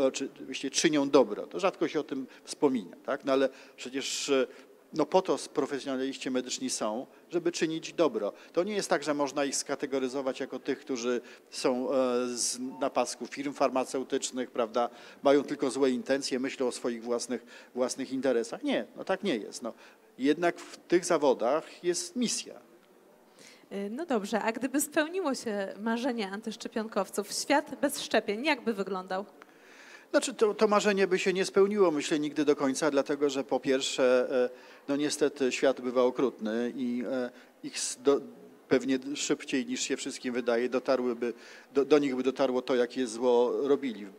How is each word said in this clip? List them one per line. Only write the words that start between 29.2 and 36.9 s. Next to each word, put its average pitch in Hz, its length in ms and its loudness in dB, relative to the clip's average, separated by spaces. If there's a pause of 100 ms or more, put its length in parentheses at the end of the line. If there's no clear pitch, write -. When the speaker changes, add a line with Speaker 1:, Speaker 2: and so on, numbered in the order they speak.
Speaker 1:
Znaczy, 285 220 2
to, 214 200 4
to 220 140 4
marzenie 202 400 4
by 180 120 2
się 196 140 2
nie 185 120 0
spełniło, 196 460 4
myślę, 147 280 0
nigdy 151 260 0
do 147 100 6
końca, 139 360 2
dlatego 139 380 2
że 135 140 -2
po 131 160 0
pierwsze, 131 720 4
e, 123 180 2 (380)
no, 139 80 0
niestety 139 560 0
świat 131 300 2
bywa 123 220 2
okrutny 120 720 0
i, 123 360 -4